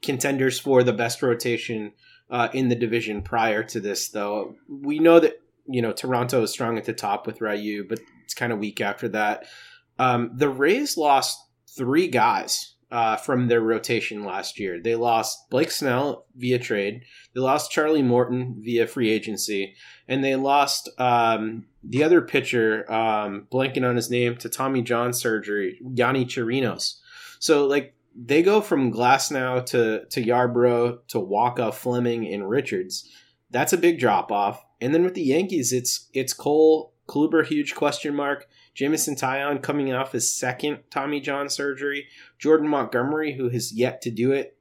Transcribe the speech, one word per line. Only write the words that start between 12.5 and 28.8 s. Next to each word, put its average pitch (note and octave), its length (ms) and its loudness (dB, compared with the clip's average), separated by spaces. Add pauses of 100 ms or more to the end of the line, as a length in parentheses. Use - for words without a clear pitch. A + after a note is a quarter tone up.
uh, A2+ 260 0
from B2+ 320 0
their A#2 120 6
rotation A2 640 -2
last G2 360 -8
year. F2+ 200 -6
They A#2 140 0
lost A#2 560 0
Blake C#3+ 220 2
Snell C3+ 540 -2 (100)
via B2 220 0
trade, A2 440 -4 (320)
they B2+ 60 -6
lost C3+ 320 0
Charlie D#3 300 2
Morton B2 580 2
via A#2 260 0
free A#2 240 0
agency, G#2 640 -4 (320)
and C3+ 160 -2
they C3+ 140 0
lost, C#3 520 2 (100)
um, A#2 680 2 (160)
the B2+ 220 0
other E3 180 8
pitcher, A#2 680 0
um, G#2+ 600 0
blanking C3 360 0
on B2 80 2
his A#2+ 140 -2
name, A#2+ 260 0
to A#2+ 120 -12
Tommy C3 340 -2
John A#2+ 300 0
surgery, G#2 720 -2
Yonny B2+ 420 0
Chirinos. B2 760 -4 (400)
So, C#3+ 260 4
like, C#3 280 0 (200)
they C3+ 280 2
go G3+ 180 6
from C3+ 320 0